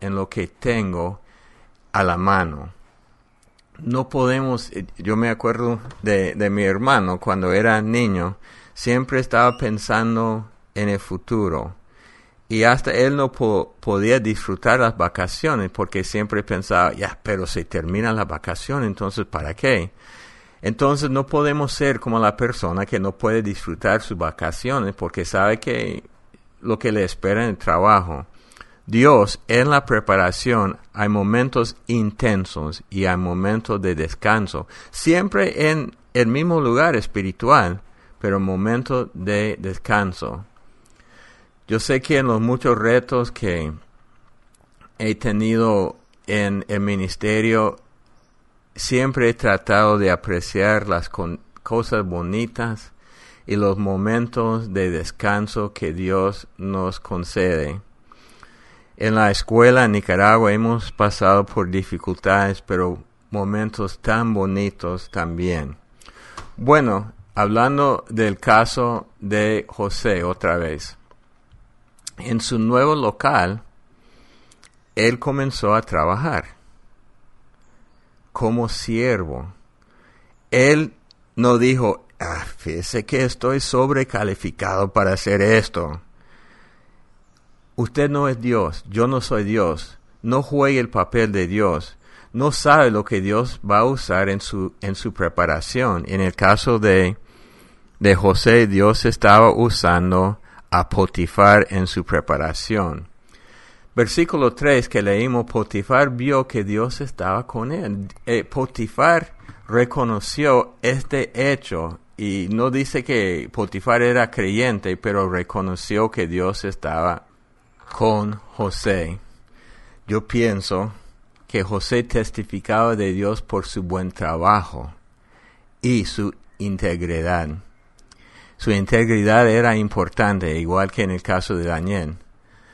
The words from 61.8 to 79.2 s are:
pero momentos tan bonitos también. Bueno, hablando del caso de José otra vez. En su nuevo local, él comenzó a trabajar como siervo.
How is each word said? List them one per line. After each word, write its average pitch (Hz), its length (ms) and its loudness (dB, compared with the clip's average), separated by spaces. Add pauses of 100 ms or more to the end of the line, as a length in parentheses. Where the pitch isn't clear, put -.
pero 90 400 -2 (300)
momentos 104 640 -4
tan 113 340 0
bonitos 95 800 -2
también. 85 640 -4 (800)
Bueno, 117 560 2 (220)
hablando 127 760 0
del 107 280 0
caso 117 720 2 (120)
de 107 480 0
José 101 560 -2
otra 87 340 0
vez. 78 400 -6 (1200)
En 113 220 -4
su 117 180 -2
nuevo 127 340 4
local, 110 720 0 (1300)
él 117 220 2
comenzó 135 560 -2
a 110 80 2
trabajar 95 640 -2 (1900)
como 117 380 -2
siervo. 95 840 -4 (1000)